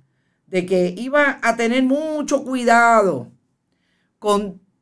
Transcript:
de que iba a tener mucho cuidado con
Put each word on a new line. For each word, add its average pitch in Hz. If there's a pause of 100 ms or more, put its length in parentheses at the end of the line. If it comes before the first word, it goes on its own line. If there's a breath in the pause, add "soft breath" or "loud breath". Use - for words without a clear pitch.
(460)
de 180
que 180
iba 269
a 233
tener 233
mucho 294
cuidado 233 (840)
con 202 (220)